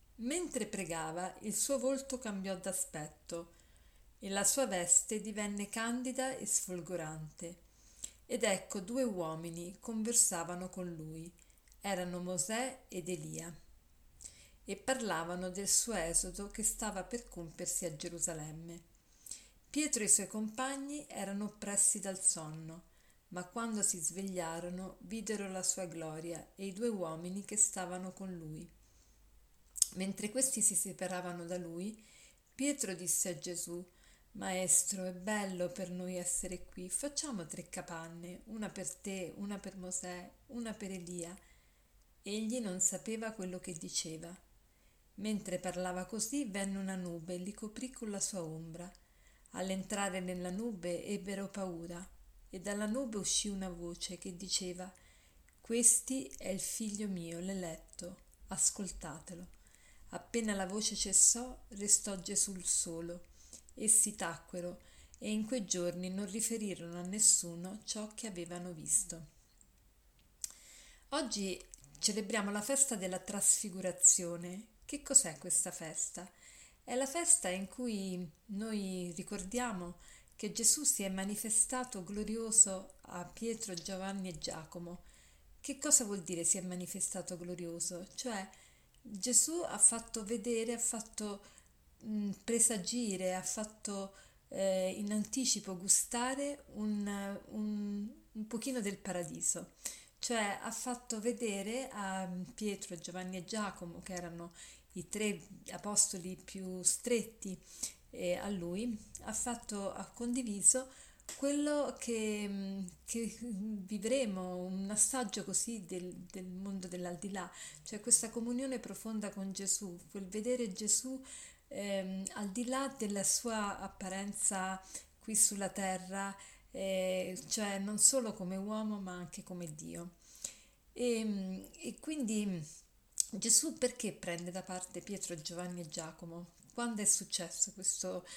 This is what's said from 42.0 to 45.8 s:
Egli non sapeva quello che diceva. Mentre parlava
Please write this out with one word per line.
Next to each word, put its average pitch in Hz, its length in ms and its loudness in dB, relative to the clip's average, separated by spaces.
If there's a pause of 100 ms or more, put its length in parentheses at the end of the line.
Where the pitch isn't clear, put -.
Egli 220 380 0
non 185 180 -2
sapeva 220 520 0
quello 185 280 -6
che 180 140 -6
diceva. 170 640 -6 (800)
Mentre 196 440 -2
parlava 180 460 -2